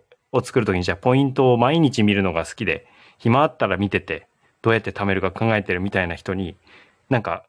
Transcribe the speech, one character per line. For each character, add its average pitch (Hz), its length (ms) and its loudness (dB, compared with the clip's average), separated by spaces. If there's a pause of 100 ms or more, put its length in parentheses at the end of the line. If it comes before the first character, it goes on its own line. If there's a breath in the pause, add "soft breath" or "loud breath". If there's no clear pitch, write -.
(340)
を 127 80 2
作 - 180 -2
る 110 60 2
と 98 80 0
き - 20 0
に、 90 80 0
じ 90 80 0
ゃ 85 40 -4
あ - 20 -8
ポ 127 180 2
イ 139 80 2
ン 131 100 -2
ト 131 200 4
を 120 40 4
毎 139 220 2
日 127 240 2
見 104 100 4
る 98 80 0
の 90 120 0
が 82 120 -2
好 - 80 -14
き 110 120 -8
で、 80 200 -4 (320 soft breath)
暇 123 240 4
あ 156 40 4
っ 156 120 -4
た 113 100 0
ら 92 100 -2
見 98 120 -2
て 92 120 -2
て、 - 260 -10 (340)
ど 113 100 2
う - 20 4
や 113 60 2
っ - 20 -4
て 98 100 -8
貯 101 140 -6
め 95 100 0
る 92 60 -2
か 92 100 -2
考 113 240 -2
え 101 80 0
て 95 100 -4
る 90 60 -2
み 98 100 -4
た 95 140 0
い 85 60 -2
な 85 60 -8
人 - 180 -8
に、 92 240 -8 (520 soft breath)
な 127 100 0
ん 104 40 -4
か - 260 -8